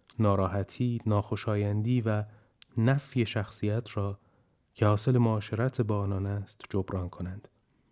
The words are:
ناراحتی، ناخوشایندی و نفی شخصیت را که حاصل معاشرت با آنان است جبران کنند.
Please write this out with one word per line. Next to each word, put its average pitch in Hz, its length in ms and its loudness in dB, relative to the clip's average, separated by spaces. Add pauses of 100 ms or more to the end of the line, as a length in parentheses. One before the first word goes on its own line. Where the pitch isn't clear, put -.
(180)
ناراحتی، 101 880 0
ناخوشایندی 104 920 0
و 107 240 0 (520)
نفی 123 500 2
شخصیت 107 720 -4
را 101 220 -2 (560)
که 107 120 2
حاصل 104 320 4
معاشرت 113 640 0
با 107 200 0
آنان 98 260 -2
است 101 440 -8
جبران 92 380 -2
کنند. 92 400 -10 (440)